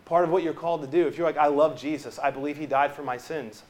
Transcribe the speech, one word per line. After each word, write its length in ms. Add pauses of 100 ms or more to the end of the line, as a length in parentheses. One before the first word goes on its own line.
Part 180
of 80
what 100
you're 120
called 280
to 60
do, 200
if 100
you're 80
like, 120
"I 100
love 320
Jesus, 380
I 140
believe 260
he 80
died 280
for 100
my 140
sins. 520